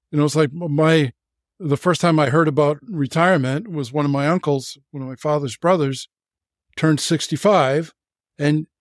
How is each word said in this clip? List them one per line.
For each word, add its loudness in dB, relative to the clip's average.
you -2
know, 2
it's 0
like 2
m-, -8
my, 2
the -2
first 0
time 2
I 2
heard 4
about 0
retirement 0
was -8
one -2
of 0
my 0
uncles, -2
one -12
of -10
my -12
father's -4
brothers, 0
turned 2
sixty-five, 0
and 0